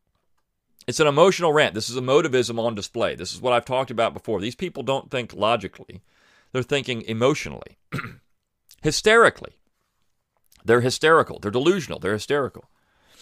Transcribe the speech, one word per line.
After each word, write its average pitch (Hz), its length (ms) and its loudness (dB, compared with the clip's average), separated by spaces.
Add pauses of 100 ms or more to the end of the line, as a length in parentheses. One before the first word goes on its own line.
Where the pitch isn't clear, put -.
(880)
It's 123 140 -4
an 151 80 4
emotional 170 440 4
rant. 135 220 2
This 110 160 -6
is 120 60 -8
emotivism 127 640 0
on 113 160 -2
display. 98 400 -4
This 87 180 -12
is 87 60 -16
what 123 120 0
I've 120 120 2
talked 127 260 -4
about 110 240 -2
before. 107 260 -6
These 117 140 -6
people 165 300 -10
don't 135 260 -4
think 123 240 -8
logically. 101 720 -4 (480)
They're 127 100 -2
thinking 127 400 -4
emotionally, 113 760 -2 (160)
<clears throat> - 920 -18
hysterically. - 760 2 (1080)
They're 117 180 4
hysterical. 147 580 2
They're 104 100 -4
delusional. 139 480 0
They're 95 140 -2
hysterical. 127 580 -4 (520)